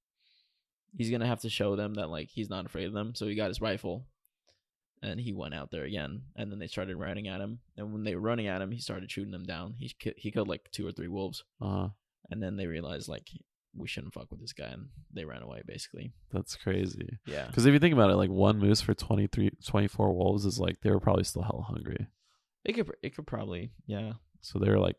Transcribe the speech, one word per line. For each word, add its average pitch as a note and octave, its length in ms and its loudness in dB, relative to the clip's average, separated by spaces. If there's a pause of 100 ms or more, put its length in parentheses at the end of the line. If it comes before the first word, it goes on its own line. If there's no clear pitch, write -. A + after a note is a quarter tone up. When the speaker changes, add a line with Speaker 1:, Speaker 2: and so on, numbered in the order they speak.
(960)
Speaker 1:
he's A#2 140 0
gonna A#2+ 160 2
have A#2 140 0
to A#2 80 -6
show G#2 260 2
them G#2 200 -2
that, F2+ 140 -4
like, D#2 220 -8
he's A2 180 -6
not F#2+ 160 -6
afraid F2+ 200 -6
of G2+ 80 -6
them, G#2+ 220 -4
so G#2+ 120 -4
he G#2 80 -2
got G#2+ 140 0
his G2 120 -6
rifle, G#2 460 -4 (960)
and G2+ 160 -6
he A#2+ 140 -4
went D2 200 -6
out C#2 180 -8
there D#2+ 120 -6
again, D#2+ 400 -6 (120)
and G#2 160 -8
then G2 80 -8
they E2 80 -8
started F#2+ 300 -6
running G2 300 -6
at F#2+ 140 -6
him, A2 180 -8 (180)
and G#2+ 160 -8
when G#2+ 100 -6
they G#2 120 -2
were F2+ 60 -4
running A2+ 260 0
at F#2+ 140 -2
him, F#2+ 100 -4
he A#2+ 80 -8
started F#2+ 320 -8
shooting G2+ 200 -6
them F#2 140 -10
down. F2+ 320 -8
He B2 120 -10 (100)
ki-, - 180 -6
he G#2+ 140 -8
killed, G#2+ 160 -2
like, - 240 -6
two F#2+ 160 -6
or F2 40 -6
three - 160 -10
wolves, F#2+ 360 -6 (180)
Speaker 2:
Uh-huh. G2 280 -2 (420)
Speaker 1:
and A2 100 -6
then F#2+ 160 -4
they F#2+ 100 -4
realized, D#2+ 400 -6
like, - 220 -12 (460)
"We E2+ 120 -8
shouldn't - 280 -10
fuck - 160 -14
with - 100 -14
this A2+ 120 -12
guy," C2+ 160 -10
and B1 200 -12 (240)
they E2 120 -8
ran B1 180 -10
away, A1+ 220 -12
basically. - 460 -12 (200)
Speaker 2:
That's - 240 -4
crazy. F#2+ 720 -2
Speaker 1:
Yeah. D2+ 240 -6
Speaker 2:
'Cause B2 160 6
if C#3+ 60 12
you D3 60 8
think E3 140 8
about A2 160 10
it, F#2+ 60 8
like, F#2+ 160 4
one G2 260 6
moose G2+ 240 6
for G#2 140 2
twenty-three, G2+ 560 2 (160)
twenty-four G2+ 440 4
wolves F#2+ 320 4
is, G2 160 2
like, F2+ 220 0
they G#2+ 80 4
were G2 100 6
probably F#2+ 240 6
still - 200 -2
hella - 180 -2
hungry. - 460 -4 (580)
Speaker 1:
It G#3 80 0
could, A3+ 180 -2 (120)
it - 120 -6
could D3+ 120 -12
probably, G2+ 440 -6 (140)
yeah. G#2+ 280 -4 (280)
Speaker 2:
So - 160 -10
they G2+ 140 4
were G2+ 80 8
like, F#2 200 4